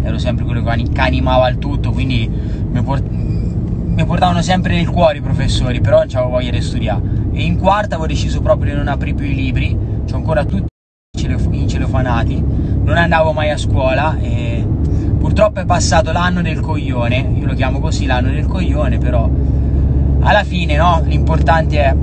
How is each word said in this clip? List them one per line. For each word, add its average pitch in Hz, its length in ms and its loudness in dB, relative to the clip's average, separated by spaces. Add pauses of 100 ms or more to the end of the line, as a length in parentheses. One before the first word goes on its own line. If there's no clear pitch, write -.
ero - 140 -2
sempre - 260 -2
quello 117 180 -2
che - 80 -2
ani-, - 200 -2
che - 120 0
animava 127 460 2
il 123 120 0
tutto, 117 340 -2
quindi 123 360 0
mi - 540 -2
port-, 135 260 -2
mi - 960 -2
portavano 175 360 0
sempre 175 340 0
nel 165 140 0
cuore 160 300 2
i - 20 -8
professori, - 580 0
però 151 200 4
non 160 100 0
c'avevo 127 220 -2
voglia 123 200 -2
di - 100 0
studiare. - 400 -2 (300)
E - 120 -2
in - 140 0
quarta 196 380 0
avevo 160 120 -4
deciso - 340 -2
proprio - 300 2
di 147 60 -2
non 143 120 -2
aprire - 260 -2
più 143 100 -4
i 139 80 0
libri, 135 440 0 (320)
c'ho - 80 -2
ancora 147 260 0
tutti 135 220 -2 (520)
i - 20 -6
celef-, - 340 0
i - 160 0
celofanati, - 720 0 (420)
non - 140 2
andavo 165 360 2
mai 151 160 0
a 147 80 -2
scuola 139 600 0
e - 460 -2 (540)
purtroppo 202 400 2
è 180 60 -4
passato 165 480 2
l'anno 180 280 0
del 160 200 -2
coglione, 143 560 -2 (180)
io - 100 -2
lo 135 80 0
chiamo 131 260 0
così, - 260 0
l'anno 127 240 0
del - 160 0
coglione, 123 540 0
però 123 300 2 (920)
alla 196 220 4
fine, 175 340 -2
no, 165 280 4
l'importante 156 760 2
è - 220 2